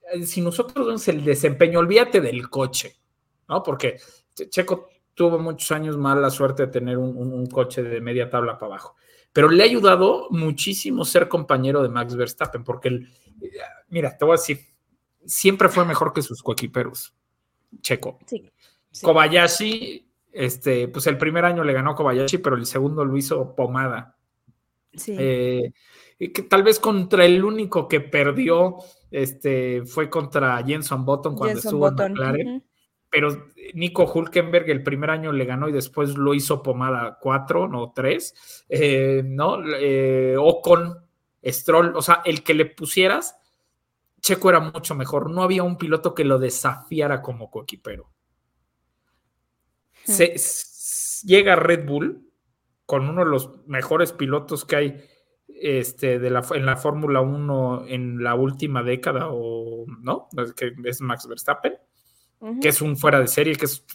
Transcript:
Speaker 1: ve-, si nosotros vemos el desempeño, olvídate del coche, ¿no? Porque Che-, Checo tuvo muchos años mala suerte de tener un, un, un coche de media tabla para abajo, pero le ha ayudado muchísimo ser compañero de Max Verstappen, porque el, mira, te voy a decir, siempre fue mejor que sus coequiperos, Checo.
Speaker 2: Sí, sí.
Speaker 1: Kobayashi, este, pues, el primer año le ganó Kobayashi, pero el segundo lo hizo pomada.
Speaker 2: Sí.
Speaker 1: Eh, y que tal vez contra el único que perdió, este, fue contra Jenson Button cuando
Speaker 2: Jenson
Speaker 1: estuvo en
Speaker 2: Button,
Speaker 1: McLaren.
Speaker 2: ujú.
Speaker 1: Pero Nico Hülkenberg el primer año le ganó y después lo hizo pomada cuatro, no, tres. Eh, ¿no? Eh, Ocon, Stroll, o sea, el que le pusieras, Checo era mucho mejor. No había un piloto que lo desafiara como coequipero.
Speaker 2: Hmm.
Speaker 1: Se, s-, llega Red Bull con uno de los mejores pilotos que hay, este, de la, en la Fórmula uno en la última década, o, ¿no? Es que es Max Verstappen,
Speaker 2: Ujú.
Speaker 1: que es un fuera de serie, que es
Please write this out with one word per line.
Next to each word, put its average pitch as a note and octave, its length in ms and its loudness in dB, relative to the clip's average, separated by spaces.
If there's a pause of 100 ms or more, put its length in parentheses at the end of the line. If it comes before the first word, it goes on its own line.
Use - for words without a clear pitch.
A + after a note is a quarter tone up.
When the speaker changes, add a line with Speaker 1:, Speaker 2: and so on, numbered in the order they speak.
(140)
Speaker 1:
ve-, F3 120 -6
si - 160 -4
nosotros A#3+ 440 -4
vemos A3+ 220 -4
el D3+ 180 0
desempeño, D3+ 540 2
olvídate G3+ 420 6
del B2 280 -4
coche, - 480 -6 (500)
¿no? C#3+ 160 -2
Porque C3 360 -4 (360)
Che-, - 140 -12
Checo F3+ 400 -2 (260)
tuvo E3+ 240 2
muchos D#3+ 320 -6
años D#3 260 -4
mala C#3 320 2
suerte C3+ 380 0
de C3 40 -8
tener B2 260 -2
un, B2+ 200 -4
un, B2+ 160 -6
un B2+ 140 -4
coche B2+ 360 -2
de A#2 180 -6
media A#2+ 280 -4
tabla A#2+ 280 -2
para G#2+ 160 -10
abajo, - 220 -18 (360)
pero D3+ 180 6
le F3 140 8
ha - 20 8
ayudado G3+ 640 4
muchísimo E3+ 760 -4
ser F3 240 4
compañero C#3 540 0
de B2 60 0
Max A#2+ 260 -4
Verstappen, A#2+ 500 -4
porque B2+ 240 -4
el, B2 200 -6 (760)
mira, D#3+ 300 -4
te D3 80 0
voy D#3+ 80 6
a E3 40 6
decir, D3 220 -2 (640)
siempre F#3+ 440 4
fue F3 160 2
mejor D#3 280 0
que D#3 80 -2
sus A#2+ 220 -8
coequiperos, - 720 -6 (680)
Checo. - 440 -4
Speaker 2:
Sí, - 240 -10 (420)
sí. - 140 -8
Speaker 1:
Kobayashi, F3 1000 2 (260)
este, B2+ 560 -2
pues, C3+ 200 -6
el C#3+ 100 0
primer D#3+ 260 0
año F3 220 2
le C#3+ 80 0
ganó C#3 220 0
Kobayashi, C3+ 420 0
pero C#3+ 180 0
el A#2 100 -4
segundo C#3+ 380 -2
lo C3+ 140 0
hizo C3+ 380 -4
pomada. B2 600 -4 (760)
Speaker 2:
Sí. - 260 -10
Speaker 1:
Eh, B2+ 540 0 (440)
y F3 140 -8
que G3 120 -4
tal G3 200 4
vez G#3+ 160 4
contra F#3+ 460 4
el F3+ 180 6
único G3+ 460 -2
que D#3 100 2
perdió, D3+ 760 2 (340)
este, C3 760 -2
fue D#3 240 -4
contra C#3 540 0
Jenson C#3 400 -4
Button C#3 320 0
cuando C3 200 -2
Speaker 2:
Jenson - 140 -6
Speaker 1:
estuvo D3 200 2
en C#3 60 -4
Speaker 2:
Button, F#3+ 180 -2
Speaker 1:
McLaren. C#3 340 -2
Speaker 2:
ujú. B3+ 160 -8 (480)
Speaker 1:
Pero D3 360 0 (260)
Nico E3+ 400 0
Hülkenberg E3 560 2
el C3+ 140 0
primer C#3+ 260 -2
año D#3+ 220 -2
le C3+ 140 0
ganó B2+ 220 -4
y D#3 40 -2
después C#3+ 440 -2
lo C#3+ 200 2
hizo C#3 260 -2
pomada B2+ 580 -2
cuatro, C#3 480 0
no, A#2+ 240 -8
tres. - 800 -6
Eh, C3+ 560 2
¿no? C#3 320 -2 (220)
Eh, C3 580 2
Ocon, E3+ 580 4 (480)
Stroll, E3+ 520 2
o D#3 80 -2
sea, E3+ 200 4
el D#3 200 -2
que D#3+ 100 2
le D#3 140 4
pusieras, F#3 680 0 (880)
Checo F#3 300 2
era E3+ 80 8
mucho D#3 340 -8
mejor. C#3 380 -4
No F3 100 -2
había F#3 220 2
un F3+ 160 -4
piloto D#3+ 340 0
que D#3+ 100 -2
lo C3+ 140 4
desafiara C3+ 840 -2
como A#2 260 -12
coequipero. G2+ 640 -16 (1900)
Speaker 2:
Hmm. A3+ 60 -2
Speaker 1:
Se, E3+ 240 2
s-, - 920 -8
llega F#3+ 280 6
Red E3 300 2
Bull D3 400 -4 (600)
con C3+ 240 -2
uno F3 140 0
de E3 80 2
los C3+ 360 -4
mejores D#3 460 0
pilotos D3 520 -6
que D#3 100 0
hay, C#3+ 280 -2 (440)
este, C3 720 -2
de B2 100 -2
la, B2 240 0
en C#3 120 -2
la C3 120 2
Fórmula C#3+ 440 0
uno C3+ 640 -4
en B2 360 -8
la A#2+ 120 0
última C3+ 480 -2
década, C3 460 -4
o, A#2 560 -8 (160)
¿no? B2 260 -6 (100)
Es A#2+ 160 -6
que B2 200 -8 (120)
es B2 160 -6
Max B2 260 -8
Verstappen, - 480 -6 (640)
Speaker 2:
Ujú. A3+ 220 -10
Speaker 1:
que D#3 80 4
es C#3+ 120 0
un D3+ 160 -2
fuera C#3+ 220 4
de B2 80 4
serie, D3+ 280 0
que D3+ 100 -4
es - 300 -8